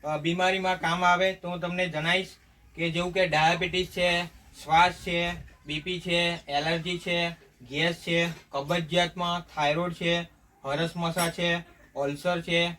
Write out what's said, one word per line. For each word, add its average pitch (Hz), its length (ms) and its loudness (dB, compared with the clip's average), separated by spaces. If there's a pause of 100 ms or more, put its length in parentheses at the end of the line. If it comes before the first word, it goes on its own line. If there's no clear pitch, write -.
અ, 151 140 -2
બીમારીમાં 185 640 0
કામ 180 260 0
આવે, 180 280 4
તો 175 160 -10
હું 175 100 -6
તમને 180 300 -2
જણાવીશ 170 380 0 (480)
કે 165 140 -2
જેવું 175 240 -2
કે 185 140 2
ડાયાબિટીસ 170 600 2
છે, 175 360 0 (400)
શ્વાસ 170 300 6
છે, 170 380 -2 (340)
બી 151 140 -4
પી 175 200 -6
છે, 170 480 0
એલર્જી 160 520 -2
છે, 170 300 0 (400)
ગેસ 160 260 0
છે, 170 340 0 (220)
કબજિયાતમાં, 170 880 0 (140)
થાઇરોઇડ 156 380 2
છે, 170 340 0 (380)
હરસમસા 165 640 0
છે, 170 260 0 (400)
અલ્સર 147 460 0
છે 170 380 0